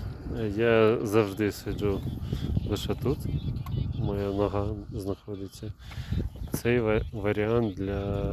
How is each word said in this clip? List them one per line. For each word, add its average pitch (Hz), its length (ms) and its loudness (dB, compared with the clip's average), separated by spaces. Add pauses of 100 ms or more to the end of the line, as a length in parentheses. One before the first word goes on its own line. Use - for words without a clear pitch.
(560)
я 113 460 6
завжди 101 500 2
сиджу 101 480 -2 (720)
лише 101 240 -2
тут, 135 240 0 (800)
моя 101 340 -2
нога 101 340 2 (260)
знаходиться. 98 800 -6 (800)
Цей 120 280 2
ва-, 110 320 4
варіант 104 600 2
для 98 260 -2 (320)